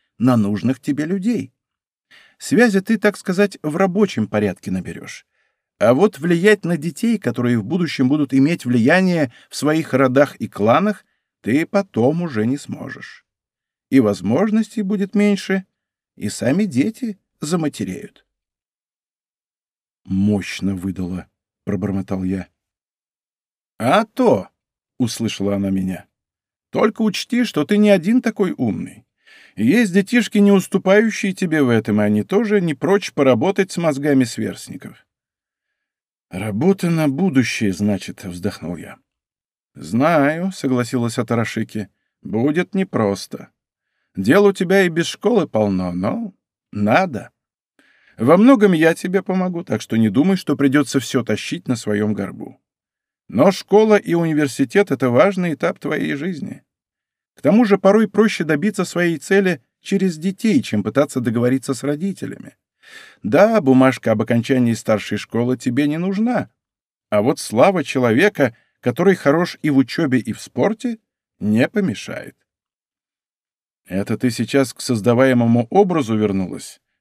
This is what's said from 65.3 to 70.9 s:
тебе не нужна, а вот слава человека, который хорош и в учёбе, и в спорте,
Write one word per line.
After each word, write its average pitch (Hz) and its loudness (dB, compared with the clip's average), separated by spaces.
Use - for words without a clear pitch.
тебе 131 -2
не 147 -4
нужна, 196 -2
а 104 0
вот 131 0
слава 156 2
человека, 127 0
который 175 0
хорош - 0
и 156 0
в 135 4
учёбе, 131 0
и 110 -4
в - -14
спорте, 220 -4